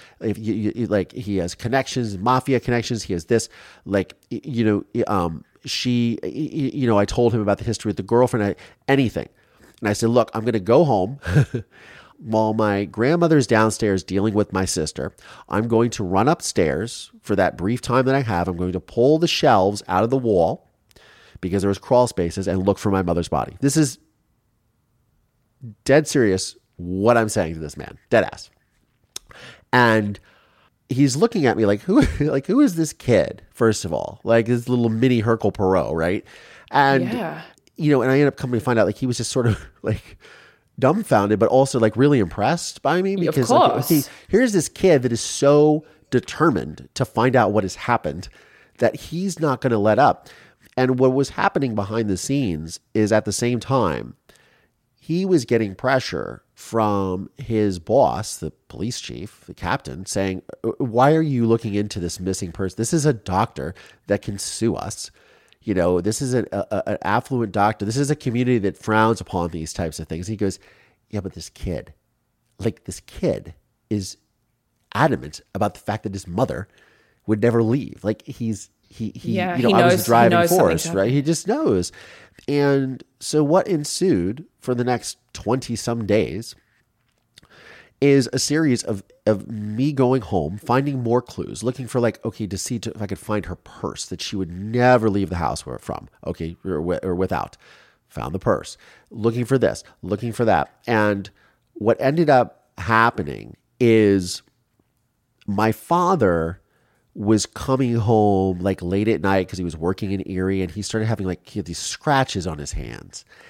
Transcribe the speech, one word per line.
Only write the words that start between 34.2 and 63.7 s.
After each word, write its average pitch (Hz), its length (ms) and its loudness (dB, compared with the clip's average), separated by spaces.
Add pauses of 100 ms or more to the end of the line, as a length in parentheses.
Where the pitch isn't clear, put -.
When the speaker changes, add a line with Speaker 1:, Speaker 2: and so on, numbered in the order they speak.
Speaker 1:
like, 113 240 2
this 120 200 0
little 120 220 2
mini 120 300 2
Hercule 110 320 0
Poirot, 92 440 2
right? 85 300 -2 (460)
And, 135 320 4
Speaker 2:
Yeah. 156 380 -6 (360)
Speaker 1:
you 151 140 2
know, 131 100 4
and 127 100 2
I 135 80 4
end 147 80 4
up 135 100 -2
coming 123 220 -2
to - 40 -4
find 120 160 2
out, 101 60 6
like, 104 120 -2
he - 80 -4
was 123 120 -2
just 117 140 -6
sort 120 160 0
of, 104 120 0 (140)
<laughs> - 80 -20
like, - 360 -6 (600)
dumbfounded, 127 600 2
but 113 100 4
also, 135 300 2
like, 107 160 2
really 139 240 4
impressed 107 600 -2
by 165 200 0
me 190 120 -2
Speaker 2:
Of 196 60 -2
Speaker 1:
because, 147 320 0
like, 302 200 6
Speaker 2:
course. 123 200 -2
Speaker 1:
okay, 147 120 4 (240)
here's 226 260 2
this 170 160 0
kid 156 340 4
that 123 80 0
is 117 100 -2
so 151 640 4 (240)
determined 78 840 0
to 117 100 -2
find 120 300 2
out 107 180 4
what 104 100 2
has 92 120 -6
happened 92 520 -4 (520)
that 117 160 2
he's 175 440 -6
not 147 220 -2
gonna 120 180 2
let 107 200 4
up. 131 280 4 (480)
And 127 240 2
what 131 140 4
was 135 180 0
happening 139 440 -2
behind 104 340 -2
the 92 80 -2
scenes 87 600 -4 (140)
is 107 180 2
at - 140 4
the 104 60 -4
same 120 280 -2
time, 85 560 -2 (840)
he 175 260 -4
was 170 200 2
getting 110 300 0
pressure 90 680 -4 (140)
from 98 800 -2
his 107 420 -2
boss, 107 580 0
the 76 140 -8 (180)
police 98 320 -8
chief, - 460 -16
the 92 60 -18
captain, 90 520 -6
saying, 95 360 -4 (220)
"Uh, 113 140 -2
why 123 380 2
are 160 80 2
you 131 220 0
looking 113 300 0
into 104 240 -4
this 87 200 -6
missing 92 320 -6
person? 95 260 -6
This 113 160 -2
is 151 120 0
a 151 80 4
doctor 92 600 -4 (340)